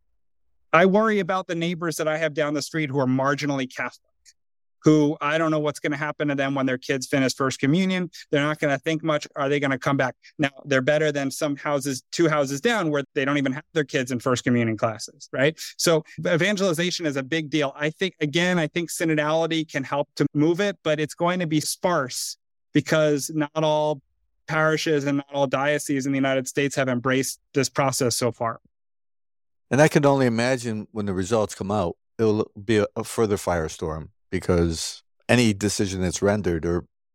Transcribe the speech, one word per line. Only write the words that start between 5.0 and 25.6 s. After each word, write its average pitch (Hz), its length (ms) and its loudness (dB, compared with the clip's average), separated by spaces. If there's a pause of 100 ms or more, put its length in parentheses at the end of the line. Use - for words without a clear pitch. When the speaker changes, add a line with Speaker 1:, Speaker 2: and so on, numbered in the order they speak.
Speaker 1:
I 147 160 0
don't 165 140 0
know 156 80 0
what's 147 220 -4
gonna 151 160 -4
happen 147 320 -4
to 139 80 -2
them 139 180 0
when 135 100 0
their 127 140 0
kids 135 300 -4
finish 135 260 2
First 135 240 -2
Communion. 180 500 2 (220)
They're 143 140 2
not 151 160 -2
gonna 143 180 0
think 160 240 -2
much. 151 320 0
Are 139 140 -2
they 143 100 2
gonna 135 220 0
come 143 160 0
back? 131 180 0 (240)
Now, 139 120 0 (140)
they're 135 160 2
better 151 300 2
than 139 220 -2
some 143 240 -2
houses, 143 560 -4
two 170 160 4
houses 143 320 0
down, 202 320 2
where 143 100 0 (140)
they 139 80 2
don't 143 120 2
even 135 140 0
have 135 220 -6
their 156 100 2
kids 135 300 -2
in 120 80 -4
First 127 240 0
Communion 117 320 2
classes, - 560 -6
right? 143 260 0 (180)
So 160 280 2 (200)
evangelization 175 800 0
is 143 120 -2
a 135 80 -4
big 151 260 -4
deal. 143 240 0
I 147 160 -4
think, 185 300 -4
again, 170 400 0
I 151 80 0
think 175 220 -6
synodality 160 800 0
can 139 140 -6
help 143 320 -4
to 147 200 0
move 160 260 2
it, 202 240 -2
but 151 160 0
it's 151 140 -4
going 175 260 0
to 170 80 -2
be 151 100 0
sparse - 800 -2 (360)
because 151 640 2
not 151 220 -2
all 151 440 0 (460)
parishes 156 580 2
and 143 120 0
not 139 180 -4
all 139 140 2
dioceses 139 580 0